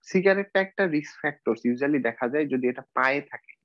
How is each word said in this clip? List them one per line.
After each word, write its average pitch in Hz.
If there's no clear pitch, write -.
সিগারেটটা 190
একটা 190
risk 147
ফ্যাক্টর, 143
usually 123
দেখা 117
যায় 147
যদি 127
এটা 127
পায়ে 131
থাকে, -